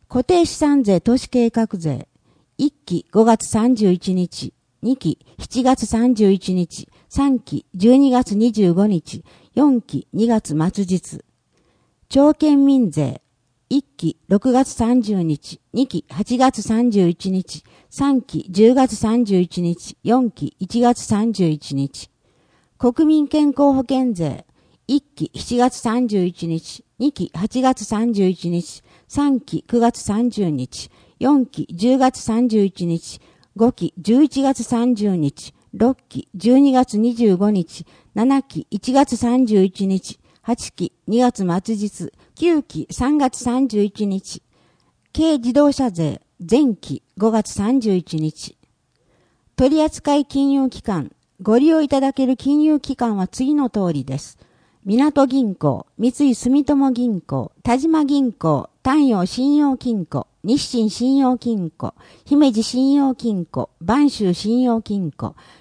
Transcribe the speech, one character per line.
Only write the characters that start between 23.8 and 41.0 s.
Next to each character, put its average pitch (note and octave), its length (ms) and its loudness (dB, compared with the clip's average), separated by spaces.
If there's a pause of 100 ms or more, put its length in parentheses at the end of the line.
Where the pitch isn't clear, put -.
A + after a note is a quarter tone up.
険 B3+ 300 -2
税。 E3 320 -6 (440)
一 C#4 120 0
期、 - 320 -10
七 - 240 -8
月 B3 140 2
三 A#3+ 360 -2
十 G3+ 200 0
一 F3 200 -8
日。 - 380 -8 (140)
二 C#4 140 -2
期、 - 200 -8
八 E3+ 140 -4 (140)
月 B3+ 240 0
三 A3+ 280 -2
十 G3 180 2
一 F3 200 -6
日。 E3+ 320 -6 (240)
三 C#4+ 340 0
期、 - 260 -8
九 A#3+ 120 -2
月 A#3 160 2
三 A3 340 -4
十 G3+ 220 -2
日。 C3 400 -8 (300)
四 C4 260 2
期、 - 260 -10
十 A3 240 2
月 C4 180 2
三 A#3 340 -2
十 G#3+ 180 2
一 F#3 180 -8
日。 E3 360 -6 (340)
五 A3+ 160 2
期、 - 220 -6 (100)
十 B3 220 4
一 C4+ 180 0
月 C4+ 120 0
三 A#3+ 400 -2
十 G#3 220 -2
日。 D3 360 -4 (200)
六 G#3+ 220 0 (140)
期、 - 260 -12
十 G#3+ 180 0
二 C#4 200 6
月 B3+ 60 4
二 B3+ 60 4
十 A3+ 520 2
五 G3+ 140 0
日。 F#3+ 140 0 (500)
七 C4 280 2
期、 - 280 -12
一 G#3 220 -6
月 C4+ 240 2
三 B3 300 2
十 G3+ 200 4
一 G3 200 -4
日。 F#3+ 320 -4 (240)
八 - 300 -6
期、 - 200 -8 (140)